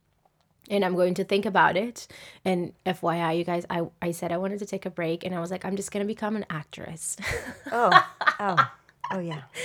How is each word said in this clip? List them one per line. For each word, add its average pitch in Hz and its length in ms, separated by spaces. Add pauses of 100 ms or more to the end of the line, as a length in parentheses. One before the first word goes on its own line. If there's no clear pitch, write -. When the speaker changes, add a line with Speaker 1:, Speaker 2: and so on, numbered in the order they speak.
(680)
Speaker 1:
and 202 140
I'm 185 120
going 180 200
to 196 80
think 202 220
about 185 320
it." 233 300 (360)
And 180 300 (120)
F 185 160
Y 170 180
I, 165 120
you 170 140
guys, 170 240
I, 170 180 (140)
I 175 100
said 170 220
I 170 40
wanted 196 220
to 208 60
take 196 200
a 190 40
break 170 360
and 185 80
I 175 60
was 170 120
like, 185 140
"I'm 190 120
just 196 140
gonna 202 140
become 214 300
an 202 140
actress." - 720
<laughs> - 500
Speaker 2:
Oh, 233 200 (480)
oh, 185 300 (420)
oh 196 80
yeah, 160 220 (240)